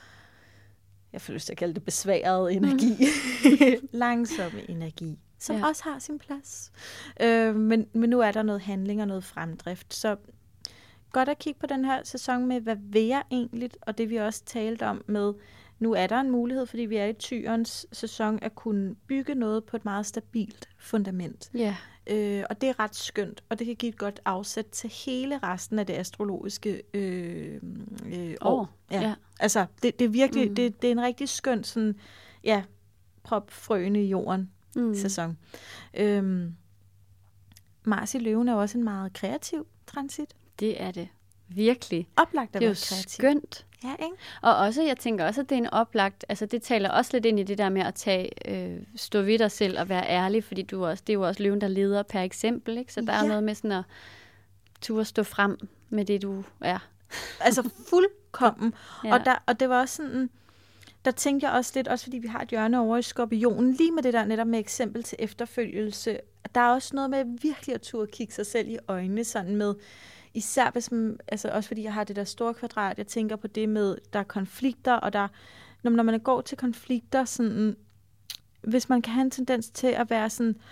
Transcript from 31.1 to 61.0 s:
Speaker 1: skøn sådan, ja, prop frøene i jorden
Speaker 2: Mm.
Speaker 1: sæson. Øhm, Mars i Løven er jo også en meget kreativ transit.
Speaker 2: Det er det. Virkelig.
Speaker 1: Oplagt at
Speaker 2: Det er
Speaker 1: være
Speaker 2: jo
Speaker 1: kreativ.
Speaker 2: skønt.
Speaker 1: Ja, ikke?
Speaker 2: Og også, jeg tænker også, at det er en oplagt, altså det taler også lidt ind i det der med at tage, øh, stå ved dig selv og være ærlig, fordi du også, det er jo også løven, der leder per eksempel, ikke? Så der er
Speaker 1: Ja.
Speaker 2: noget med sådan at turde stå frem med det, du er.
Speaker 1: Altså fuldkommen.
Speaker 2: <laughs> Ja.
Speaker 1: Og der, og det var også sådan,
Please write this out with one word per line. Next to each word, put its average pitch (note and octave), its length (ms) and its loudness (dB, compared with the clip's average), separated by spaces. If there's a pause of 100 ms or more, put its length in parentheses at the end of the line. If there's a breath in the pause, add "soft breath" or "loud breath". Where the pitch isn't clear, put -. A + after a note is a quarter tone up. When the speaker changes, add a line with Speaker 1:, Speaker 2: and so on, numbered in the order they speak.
Speaker 1:
skøn A3+ 360 0
sådan, G#3+ 300 0 (500 loud breath)
ja, G#3 180 4 (600)
prop G#3 280 -2
frøene G3+ 540 0
i G3 40 2
jorden F#3+ 420 -2 (260)
Speaker 2:
Mm. A#3 180 2
Speaker 1:
sæson. F#3 440 -2 (560 loud breath)
Øhm, F#3+ 600 0 (1300)
Mars G#3 300 -2
i C4 40 0
Løven A3+ 300 2
er A#3+ 40 2
jo G#3 80 2
også G#3 180 -2
en A#3 60 0
meget F#3+ 280 -4
kreativ D4 540 -6 (200)
transit. C#4+ 480 -8 (260)
Speaker 2:
Det G#3+ 220 -2
er F#3+ 80 -6
det. F3+ 180 -8 (400)
Virkelig. G3 680 0
Speaker 1:
Oplagt C#4 400 2
at G3 60 0
Speaker 2:
Det A3+ 40 6
er G#3+ 40 6
Speaker 1:
være F#3+ 60 0 (140)
Speaker 2:
jo F#3+ 60 -4
Speaker 1:
kreativ. F#3+ 140 -6
Speaker 2:
skønt. - 560 2 (180)
Speaker 1:
Ja, B3+ 80 -8
ikke? E4 240 -8 (260 loud breath)
Speaker 2:
Og A#3 140 8
også, A3+ 260 4
jeg D4 160 2
tænker G3+ 280 0
også, G#3+ 140 0
at C4 80 -4
det C#4 60 0
er B3+ 60 4
en A#3 100 0
oplagt, G#3+ 580 0
altså G#3 180 -4
det A#3 160 -2
taler G#3 280 2
også B3 220 2
lidt A#3 140 4
ind G#3+ 140 4
i - 20 2
det G3 160 -4
der G3+ 100 4
med F#3+ 140 2
at - 120 -2
tage, F#3 360 0 (200)
øh, F3+ 320 -6 (140)
stå - 260 0
ved G#3+ 160 4
dig G#3+ 120 4
selv F#3+ 300 0
og F3+ 80 -2
være F#3 200 0
ærlig, F#3+ 360 2
fordi F#3+ 180 -6
du F#3 240 -4
også, E3 200 -2
det A3 60 2
er - 20 2
jo F#3+ 120 2
også G3 160 0
løven, G3+ 180 2
der G3+ 80 0
leder G3 340 2
per G3+ 180 -4
eksempel, A3+ 580 -2
ikke? B3+ 140 -10
Så - 80 -4
der A3 120 -2
er G#3+ 100 4
Speaker 1:
Ja. G#3+ 60 4
Speaker 2:
noget G#3+ 160 2
med G#3+ 100 0
sådan G#3+ 180 -2
at F#3 120 -2 (960 loud breath)
turde A3 240 -2
stå G#3+ 180 0
frem - 360 0 (320)
med G#3 140 0
det, G3 180 2
du G3 220 -6 (160)
er. F3+ 180 0 (600 loud breath)
Speaker 1:
Altså A#3 300 4 (180)
fuldkommen. B3+ 840 4
Speaker 2:
<laughs> - 300 -16
Ja. A3 100 4
Speaker 1:
Og B3 100 6
der, B3+ 220 4
og A#3 140 2
det C4 80 4
var B3+ 120 4
også C4 160 -2
sådan, C4 340 -4 (720 soft breath)